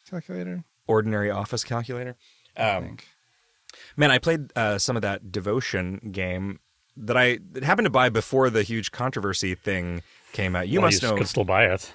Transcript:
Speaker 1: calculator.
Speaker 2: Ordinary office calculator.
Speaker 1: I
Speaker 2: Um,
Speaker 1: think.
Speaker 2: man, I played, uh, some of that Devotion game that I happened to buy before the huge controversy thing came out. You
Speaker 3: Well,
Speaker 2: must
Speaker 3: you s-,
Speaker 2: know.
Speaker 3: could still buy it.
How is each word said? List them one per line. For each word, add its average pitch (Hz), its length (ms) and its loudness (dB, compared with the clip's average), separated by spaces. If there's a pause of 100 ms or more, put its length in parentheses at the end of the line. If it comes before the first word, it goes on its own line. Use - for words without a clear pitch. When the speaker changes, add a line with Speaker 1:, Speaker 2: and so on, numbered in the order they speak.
Speaker 1:
calculator. 180 540 -8 (240)
Speaker 2:
Ordinary 107 420 2
office 104 360 -4
calculator. 123 500 -6 (400)
Speaker 1:
I 110 140 0
Speaker 2:
Um, 92 160 0
Speaker 1:
think. - 220 -16 (920)
Speaker 2:
man, 147 120 6
I 127 100 6
played, 160 360 -2
uh, 107 220 2
some 120 180 -2
of 113 60 -2
that 101 280 -4
Devotion 98 840 -2
game 92 480 -6 (340)
that 117 220 -2
I 123 220 4 (220)
happened 196 260 2
to - 20 2
buy 127 180 6
before 131 420 2
the 110 140 2
huge 110 300 -6
controversy 101 600 -2
thing 87 480 -4 (300)
came 92 240 -2
out. 90 140 -2
You 147 100 2
Speaker 3:
Well, - 80 4
Speaker 2:
must 98 140 2
Speaker 3:
you 120 80 0
s-, - 20 2
Speaker 2:
know. 104 60 2
Speaker 3:
could 101 100 0
still - 160 0
buy 95 220 4
it. 95 300 0